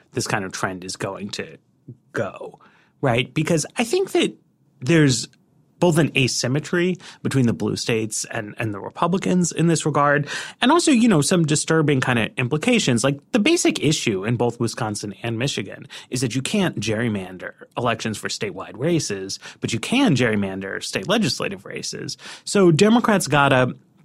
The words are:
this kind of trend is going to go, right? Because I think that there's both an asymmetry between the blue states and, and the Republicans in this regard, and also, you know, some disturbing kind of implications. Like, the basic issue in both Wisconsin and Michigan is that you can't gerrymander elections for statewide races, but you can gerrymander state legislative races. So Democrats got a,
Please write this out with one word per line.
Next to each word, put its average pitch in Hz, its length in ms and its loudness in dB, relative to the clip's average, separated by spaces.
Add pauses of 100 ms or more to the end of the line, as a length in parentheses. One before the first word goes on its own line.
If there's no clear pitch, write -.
(140)
this 113 120 -4
kind 107 180 -2
of 92 100 -8
trend 92 300 -6
is 92 120 -10
going 98 360 -8
to 92 260 -10 (560)
go, - 460 -8 (420)
right? 127 300 0
Because 160 340 0 (120)
I 247 60 2
think 370 300 -2
that 349 200 0 (460)
there's 143 480 4 (500)
both 170 200 4
an 151 180 4
asymmetry 156 800 0 (280)
between 131 240 2
the 110 60 2
blue 104 220 -2
states 110 540 -4
and, 107 280 -8
and 110 160 -4
the 98 60 -10
Republicans 180 720 0
in 165 160 2
this 165 180 2
regard, 143 440 2 (320)
and 247 100 4
also, 330 200 4
you 240 180 6
know, 165 120 6
some 175 220 2
disturbing 151 560 2
kind 127 200 0
of 107 180 0
implications. 151 640 0
Like, 139 160 2 (120)
the 247 80 4
basic 330 440 2
issue 120 400 0
in 117 140 0
both 117 220 0
Wisconsin 107 540 -4 (100)
and 113 160 -4
Michigan 104 480 -6 (220)
is 127 120 -4
that 120 140 -2
you 131 60 -2
can't 185 380 -2
gerrymander 104 720 -4 (240)
elections 113 400 -2
for - 100 -8
statewide 95 500 -8
races, 107 640 -2 (200)
but - 140 -4
you 110 60 -2
can 240 360 2
gerrymander 98 680 -2
state - 240 -6
legislative 185 580 -2
races. - 500 -10 (300)
So 190 260 6
Democrats 214 560 4
got 143 240 4
a, 127 240 4 (300)